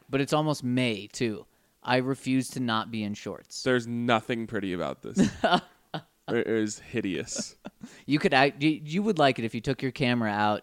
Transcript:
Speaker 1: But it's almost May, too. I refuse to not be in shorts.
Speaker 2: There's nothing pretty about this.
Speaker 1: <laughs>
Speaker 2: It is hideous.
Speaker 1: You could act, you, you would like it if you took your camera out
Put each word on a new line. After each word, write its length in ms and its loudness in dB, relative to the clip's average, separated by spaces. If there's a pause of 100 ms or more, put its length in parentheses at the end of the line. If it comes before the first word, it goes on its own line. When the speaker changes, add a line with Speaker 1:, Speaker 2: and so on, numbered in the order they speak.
(100)
Speaker 1:
But 100 0
it's 140 0
almost 280 2
May, 480 0
too. 360 -4 (360)
I 160 2
refuse 520 0
to 100 -8
not 300 -2
be 120 -4
in 120 -4
shorts. 480 -12
Speaker 2:
There's 240 2
nothing 600 0
pretty 280 -4
about 260 -4
this. 300 0 (120)
Speaker 1:
<laughs> 200 2 (680)
Speaker 2:
It 160 0
is 340 0
hideous. 760 -6 (480)
Speaker 1:
You 140 2
could 160 2
act, 280 4
you, 220 2
you 180 -2
would 160 0
like 200 6
it 80 -2
if 80 -4
you 80 -4
took 180 -2
your 120 -2
camera 380 2
out 320 2